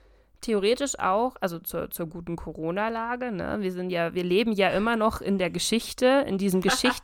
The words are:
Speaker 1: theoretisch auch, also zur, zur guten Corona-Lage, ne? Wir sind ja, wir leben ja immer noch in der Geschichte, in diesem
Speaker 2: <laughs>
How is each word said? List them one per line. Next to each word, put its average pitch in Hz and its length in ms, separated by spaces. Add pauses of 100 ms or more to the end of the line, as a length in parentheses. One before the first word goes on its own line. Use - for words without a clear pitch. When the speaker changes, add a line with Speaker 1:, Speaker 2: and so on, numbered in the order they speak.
(400)
Speaker 1:
theoretisch 226 580
auch, 202 420
also 170 200
zur, - 320
zur 175 140
guten 170 280
Corona-Lage, 226 960
ne? 185 300
Wir 185 100
sind 180 200
ja, 170 220
wir 180 120
leben 196 260
ja 190 200
immer 220 260
noch 220 240
in 196 180
der 175 120
Geschichte, 254 760
in 196 100
diesem 185 240
Speaker 2:
<laughs> 247 440